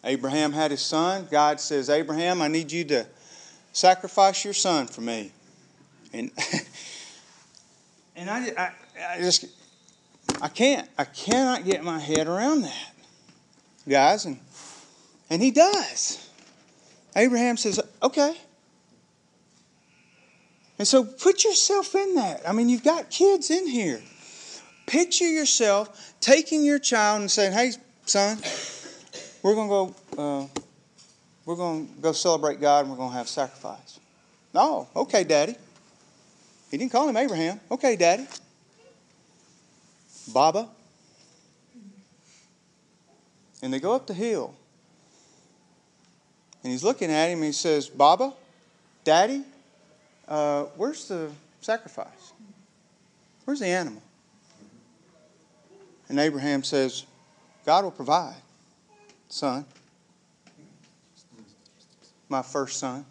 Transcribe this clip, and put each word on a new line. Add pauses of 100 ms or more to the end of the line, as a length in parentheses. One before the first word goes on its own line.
Abraham
had
his
son.
God
says,
"Abraham,
I
need
you
to (680)
sacrifice
your
son
for
me." (800)
And, (920)
<laughs>
and
I,
I, (420)
I
just, (960)
I
can't, (100)
I
cannot
get
my
head
around
that, (960)
guys.
And, (920)
and
he
does. (880)
Abraham
says, (220)
"Okay." (2500)
And
so
put
yourself
in
that.
I
mean,
you've
got
kids
in
here. (840)
Picture
yourself
taking
your
child
and
saying,
"Hey, (320)
son, (1040)
we're
gonna
go, (240)
uh, (1000)
we're
gonna (140)
go
celebrate
God
and
we're
gonna
have
sacrifice." (560)
"Oh,
okay,
Daddy." (1120)
He
didn't
call
him
Abraham. (100)
"Okay,
Daddy." (2000)
"Baba." (3000)
And
they
go
up
the
hill. (2000)
And
he's
looking
at
him
and
he
says,
"Baba, (680)
Daddy, (840)
uh, (120)
where's
the (300)
sacrifice? (1120)
Where's
the
animal?" (2000)
And
Abraham
says, (600)
"God
will
provide, (920)
son. (2750)
My
first
son."